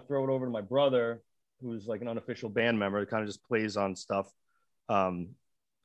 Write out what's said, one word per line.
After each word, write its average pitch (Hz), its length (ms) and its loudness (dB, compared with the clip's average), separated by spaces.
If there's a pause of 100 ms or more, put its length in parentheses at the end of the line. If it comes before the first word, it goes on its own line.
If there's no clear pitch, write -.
throw 139 180 0
it 135 60 0
over 131 160 0
to 123 40 -4
my 113 120 -4
brother, 120 600 2 (380)
who's, 113 260 -8
like, 110 140 -4
an 120 80 -6
unofficial 113 400 -6
band 117 300 4
member, 101 220 2
it 101 100 -2
kinda 110 160 0
just - 180 -10
plays 110 320 0
on 98 200 0
stuff, - 340 -2 (580)
um, 92 460 0 (500)